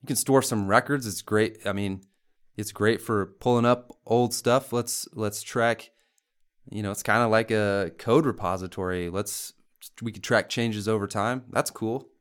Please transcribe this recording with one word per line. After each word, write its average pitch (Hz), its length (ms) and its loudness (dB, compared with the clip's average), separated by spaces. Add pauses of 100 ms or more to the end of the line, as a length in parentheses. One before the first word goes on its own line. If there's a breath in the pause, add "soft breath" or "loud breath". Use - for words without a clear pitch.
You - 60 -20
can 135 80 -2
store 135 260 4
some 107 260 -2
records. 127 400 2
It's 95 140 -8
great. - 440 0
I 101 80 -2
mean, 98 280 -4 (540)
it's 107 160 -8
great 107 300 0
for 104 240 -2
pulling 120 400 0
up 123 260 2 (140)
old 120 280 2
stuff. - 380 0
Let's, - 420 -4
let's 107 280 -4
track, 117 500 -2 (760)
you 104 140 -6
know, 98 80 -4
it's 101 100 -8
kinda 113 260 2
like 113 240 2
a 101 460 2
code 143 280 4
repository. 92 840 -4
Let's, - 440 -6 (480)
we 117 100 -6
could 95 120 -14
track 110 240 2
changes 107 400 -2
over 107 200 0
time. 120 420 -2
That's - 220 -2
cool. 117 380 -6 (120)